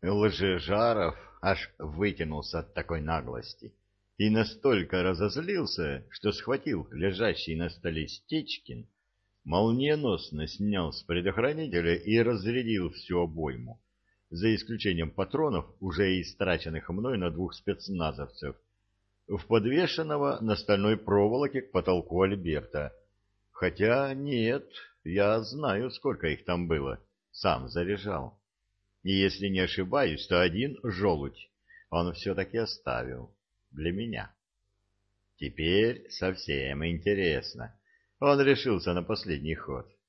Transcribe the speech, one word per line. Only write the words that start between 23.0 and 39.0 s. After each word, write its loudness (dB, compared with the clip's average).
Хотя 2
нет, 0
я 4
знаю, -2
сколько -2
их -2
там 0
было, 0
сам 0
заряжал. -4
И 2
если 2
не 2
ошибаюсь, 0
то 6
один 2
желудь 0
он 2
все-таки -4
оставил -4
для -4
меня. -6
Теперь 0
совсем -4
интересно. -2
Он 4
решился 4
на 0